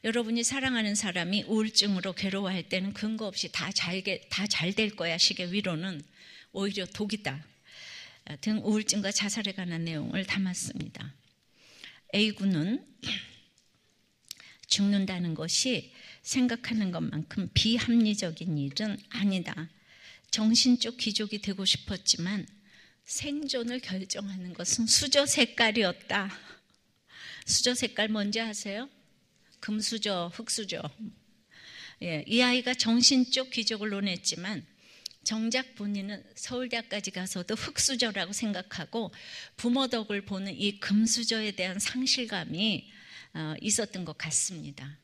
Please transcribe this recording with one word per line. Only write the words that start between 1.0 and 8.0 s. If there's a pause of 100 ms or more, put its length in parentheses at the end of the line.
우울증으로
괴로워할
때는
근거
없이
다
잘게-,
다
잘
될
거야
식의
위로는 (520)
오히려
독이다." (880)